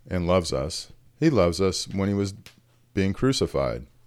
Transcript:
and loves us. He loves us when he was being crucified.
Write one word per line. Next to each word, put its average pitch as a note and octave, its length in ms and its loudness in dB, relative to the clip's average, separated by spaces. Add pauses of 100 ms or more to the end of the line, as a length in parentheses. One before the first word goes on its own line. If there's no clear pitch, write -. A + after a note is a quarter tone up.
and F2 220 -2
loves F2+ 240 2
us. C#2 400 -6 (260)
He D#3+ 100 4
loves F2 320 2
us F#2+ 280 0
when G2 200 -2
he G2+ 60 0
was G2 200 -2 (600)
being F#2+ 200 2
crucified. C#2 720 -2 (200)